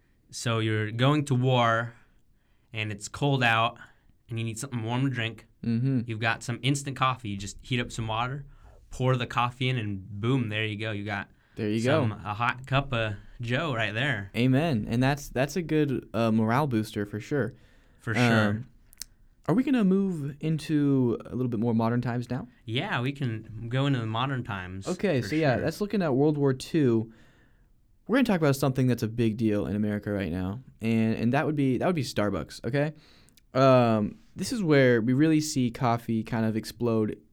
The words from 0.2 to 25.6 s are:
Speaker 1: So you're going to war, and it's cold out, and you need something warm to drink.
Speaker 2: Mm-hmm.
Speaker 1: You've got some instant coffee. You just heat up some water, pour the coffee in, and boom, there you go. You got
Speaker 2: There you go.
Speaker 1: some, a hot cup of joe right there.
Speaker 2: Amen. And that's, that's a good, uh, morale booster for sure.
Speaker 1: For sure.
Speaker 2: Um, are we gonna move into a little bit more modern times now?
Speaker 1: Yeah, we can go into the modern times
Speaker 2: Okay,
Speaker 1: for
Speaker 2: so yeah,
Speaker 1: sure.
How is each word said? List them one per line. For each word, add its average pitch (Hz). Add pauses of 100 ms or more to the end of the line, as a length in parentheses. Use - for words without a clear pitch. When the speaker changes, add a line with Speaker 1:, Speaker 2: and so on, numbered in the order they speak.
Speaker 1:
So 117
you're 107
going 139
to 135
war, 120 (800)
and 107
it's 101
cold 139
out, 113 (520)
and 113
you 113
need 113
something 123
warm 120
to 139
drink. 113 (180)
Speaker 2:
Mm-hmm. 120
Speaker 1:
You've 110
got 113
some 117
instant 139
coffee. 127
You 101
just 98
heat 123
up 117
some 110
water, 123 (440)
pour 127
the 120
coffee 123
in, 127
and 104 (100)
boom, 113
there 107
you 107
go. 110
You 101
got 101 (300)
Speaker 2:
There 107
you 113
go. 147
Speaker 1:
some, 110
a 104
hot 120
cup 135
of 110 (260)
joe 127
right 107
there. 110
Speaker 2:
Amen. 131
And 120
that's, 139
that's 139
a 185
good, 151
uh, 113
morale 113
booster 110
for 104
sure. 123 (460)
Speaker 1:
For 113
sure. 113
Speaker 2:
Um, 110 (800)
are 156
we 254
gonna 254
move 185
into 143
a -
little 127
bit 117
more 117
modern 113
times 123
now? 127 (180)
Speaker 1:
Yeah, 139
we 135
can 113
go 131
into 135
the 113
modern 120
times 95
Speaker 2:
Okay, 175
Speaker 1:
for -
Speaker 2:
so 151
yeah, 151
Speaker 1:
sure. -